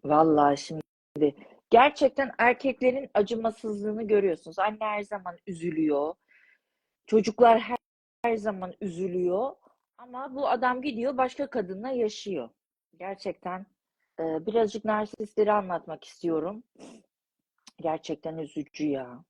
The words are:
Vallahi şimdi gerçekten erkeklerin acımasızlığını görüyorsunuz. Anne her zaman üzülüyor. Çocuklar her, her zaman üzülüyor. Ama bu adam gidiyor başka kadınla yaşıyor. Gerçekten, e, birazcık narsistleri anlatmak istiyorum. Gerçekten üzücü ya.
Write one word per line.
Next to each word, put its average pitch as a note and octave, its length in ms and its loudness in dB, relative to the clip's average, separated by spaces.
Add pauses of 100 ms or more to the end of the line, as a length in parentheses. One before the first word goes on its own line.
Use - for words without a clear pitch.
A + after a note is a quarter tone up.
Vallahi D3 540 4
şimdi - 760 -4 (340)
gerçekten C4+ 680 4
erkeklerin B3+ 760 2
acımasızlığını G#3+ 880 -2
görüyorsunuz. G3 560 0
Anne G#3+ 200 0
her G#3+ 220 -4
zaman F#3+ 360 -10 (100)
üzülüyor. D#3+ 680 -2 (920)
Çocuklar A3+ 520 6
her, A#3 180 -6 (480)
her A3+ 120 2
zaman F#3+ 440 -6
üzülüyor. F#3 760 -2 (420)
Ama B3+ 380 -12
bu C#4+ 140 -2
adam B3+ 320 0
gidiyor B3+ 360 -4
başka C4 320 -2
kadınla G3 400 -6
yaşıyor. G#3 600 -4 (480)
Gerçekten, F#3 680 -10 (540)
e, D#3+ 260 -2
birazcık A3 400 0
narsistleri G#3+ 680 0
anlatmak F3+ 520 -2
istiyorum. E3+ 600 -4 (1160)
Gerçekten D#3+ 560 -6
üzücü D3+ 480 -8
ya. C3 440 -4